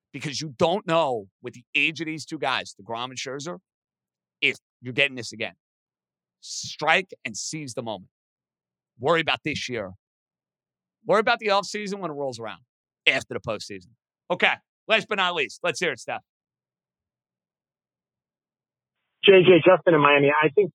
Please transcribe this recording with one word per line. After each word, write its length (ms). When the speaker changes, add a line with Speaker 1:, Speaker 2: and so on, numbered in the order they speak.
Speaker 1:
Because 280
you 160
don't 300
know 400
with 140
the 80
age 260
of 40
these 200
two 120
guys, 440
DeGrom 240
and 120
Scherzer, 420
if 160
you're 120
getting 220
this 180
again. 200
Strike 720
and 140
seize 380
the 80
moment. 260
Worry 220
about 220
this 260
year. 220
Worry 140
about 200
the 80
offseason 520
when 120
it 40
rolls 240
around 220
after 260
the 60
postseason. 500
Okay, 240
last 200
but 100
not 180
least, 280
let's 160
hear 120
it, 80
Steph. 240
Speaker 2:
J 200
J, 200
Justin 300
in 80
Miami. 280
I 200
think 260